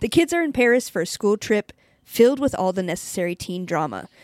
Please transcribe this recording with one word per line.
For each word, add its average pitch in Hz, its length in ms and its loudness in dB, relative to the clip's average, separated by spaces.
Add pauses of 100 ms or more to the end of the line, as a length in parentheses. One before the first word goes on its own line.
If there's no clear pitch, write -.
the - 80 -2
kids 339 240 2
are 339 100 2
in 302 100 -2
Paris 247 360 2
for - 140 -4
a 175 40 -4
school 208 300 -2
trip 208 360 -2 (320)
filled 247 360 4
with 277 160 2
all 185 160 0
the 190 100 -2
necessary 175 520 -4
teen 180 300 -8
drama. 156 440 -4 (160)